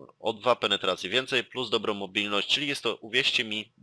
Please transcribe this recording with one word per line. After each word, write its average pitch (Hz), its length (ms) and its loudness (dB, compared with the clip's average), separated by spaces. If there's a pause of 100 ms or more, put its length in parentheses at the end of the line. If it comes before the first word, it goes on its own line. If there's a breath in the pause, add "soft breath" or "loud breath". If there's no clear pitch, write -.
(200)
o 110 140 0
dwa 117 220 4
penetracje 98 540 0
więcej 127 340 2
plus 123 260 -8
dobrą 104 240 0
mobilność, 101 540 -2
czyli 143 200 0
jest 143 160 -4
to, 110 120 -2
uwierzcie 123 480 0
mi, 107 280 -6 (120)